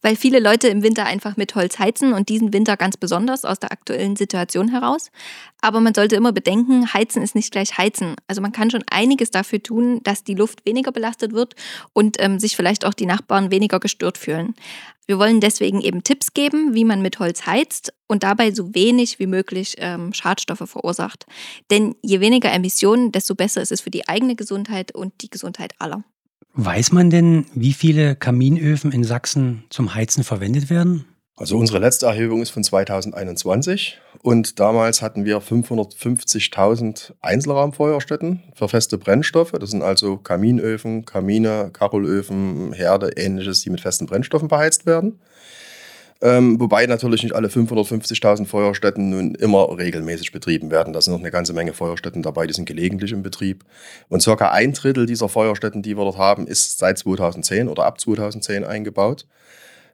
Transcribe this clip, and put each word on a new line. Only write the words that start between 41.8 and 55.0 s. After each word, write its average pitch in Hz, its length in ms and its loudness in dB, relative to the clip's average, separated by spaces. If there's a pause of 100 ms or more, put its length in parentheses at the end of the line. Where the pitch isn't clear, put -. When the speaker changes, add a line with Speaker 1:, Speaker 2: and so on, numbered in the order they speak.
Speaker 3:
Herde, 92 440 2
ähnliches, 95 440 -2
die - 80 -8
mit 90 120 -4
festen 92 260 -4
Brennstoffen 139 400 -2
beheizt 151 400 0
werden. 165 320 0 (1000)
Ähm, 123 400 6
wobei 113 280 4
natürlich 117 340 0
nicht 117 140 -4
alle 110 120 0
fünfhundertfünfzigtausend 110 1040 0
Feuerstätten 101 600 0
nun 95 240 -2
immer 98 420 4
regelmäßig 82 540 -6
betrieben 78 400 -4
werden. 80 200 2
Da 80 80 -6
sind 90 140 0
noch 87 60 -4
eine 85 100 -8
ganze 87 240 -4
Menge 85 200 -4
Feuerstätten 85 500 -6
dabei, 82 240 -2
die 78 80 -6
sind 87 100 -6
gelegentlich 92 460 -2
im 104 100 -6
Betrieb. 95 420 -6 (460)
Und 90 140 2
circa 107 260 4
ein 123 240 2
Drittel 131 320 2